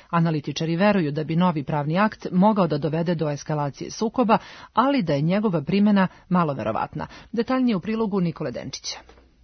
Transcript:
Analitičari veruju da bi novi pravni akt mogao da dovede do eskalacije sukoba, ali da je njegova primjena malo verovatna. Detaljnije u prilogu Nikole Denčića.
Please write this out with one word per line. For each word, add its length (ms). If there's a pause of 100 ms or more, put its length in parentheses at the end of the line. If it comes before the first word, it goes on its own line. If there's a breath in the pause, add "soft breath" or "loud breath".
(100)
Analitičari 680
veruju 360
da 120
bi 120
novi 280
pravni 340
akt 340
mogao 340
da 120
dovede 360
do 160
eskalacije 600
sukoba, 480 (340 loud breath)
ali 300
da 100
je 80
njegova 420
primjena 460 (200 soft breath)
malo 260
verovatna. 520 (260 loud breath)
Detaljnije 440
u 40
prilogu 400
Nikole 300
Denčića. 480 (460)